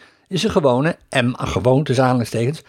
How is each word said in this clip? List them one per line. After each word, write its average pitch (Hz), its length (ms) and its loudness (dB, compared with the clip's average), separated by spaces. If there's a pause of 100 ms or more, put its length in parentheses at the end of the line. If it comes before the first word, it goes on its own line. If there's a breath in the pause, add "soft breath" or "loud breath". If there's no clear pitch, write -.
(280 soft breath)
is 185 140 -4
een 214 80 -2
gewone 147 460 2 (140)
M, 123 220 0
gewoon 127 520 0
tussen 131 200 0
aanhalingstekens, 123 640 -2